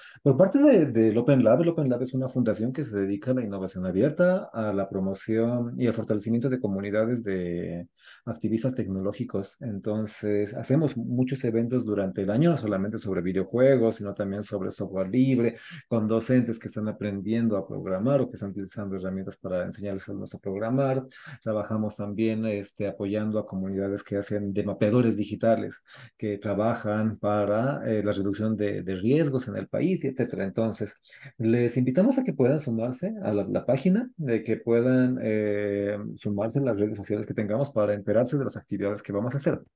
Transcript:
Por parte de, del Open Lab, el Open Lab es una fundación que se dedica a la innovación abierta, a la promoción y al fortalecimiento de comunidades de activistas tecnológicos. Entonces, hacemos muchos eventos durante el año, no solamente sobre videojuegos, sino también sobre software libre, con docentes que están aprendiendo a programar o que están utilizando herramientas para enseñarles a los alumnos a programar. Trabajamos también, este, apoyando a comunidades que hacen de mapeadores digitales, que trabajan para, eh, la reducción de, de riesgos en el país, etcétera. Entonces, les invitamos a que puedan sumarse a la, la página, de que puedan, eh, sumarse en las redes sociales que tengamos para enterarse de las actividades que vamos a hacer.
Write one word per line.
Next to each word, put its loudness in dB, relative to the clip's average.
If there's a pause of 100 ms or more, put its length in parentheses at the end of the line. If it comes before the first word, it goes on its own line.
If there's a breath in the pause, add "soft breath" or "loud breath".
(200 loud breath)
Por 4
parte 6
de, 8
del 4
Open 6
Lab, 6
el 4
Open 0
Lab 0
es -6
una -2
fundación 0
que -6
se -6
dedica -2
a 2
la -2
innovación -6
abierta, 2
a -2
la -2
promoción -2
y 2
al 2
fortalecimiento -2
de 0
comunidades -2
de -4 (380 loud breath)
activistas -2
tecnológicos. -4
Entonces, -4
hacemos 0
muchos -2
eventos 0
durante -2
el -2
año, 4
no 2
solamente -2
sobre -2
videojuegos, 4
sino -8
también -4
sobre -4
software -4
libre, 2 (280 loud breath)
con 0
docentes 2
que -12
están -6
aprendiendo -2
a -4
programar 0
o -2
que -14
están -8
utilizando -8
herramientas -6
para -4
enseñarles -6
a -18
los -18
alumnos -10
a -10
programar. 0 (380 loud breath)
Trabajamos -2
también, -2
este, -4
apoyando -2
a -4
comunidades -4
que -4
hacen -2
de 0
mapeadores 2
digitales, 0 (320 loud breath)
que -4
trabajan 0
para, 0
eh, 0
la 0
reducción 0
de, -2
de -4
riesgos 2
en -6
el -8
país, 0
etcétera. -2
Entonces, -2 (420 loud breath)
les 2
invitamos 4
a 0
que -2
puedan 4
sumarse -2 (100)
a -2
la, 0
la -2
página, 2
de 0
que 0
puedan, 4
eh, 0 (180)
sumarse -2
en 0
las 0
redes 0
sociales -4
que -6
tengamos 0
para 2
enterarse 0
de 0
las -6
actividades -4
que -10
vamos -2
a -2
hacer. 0 (140)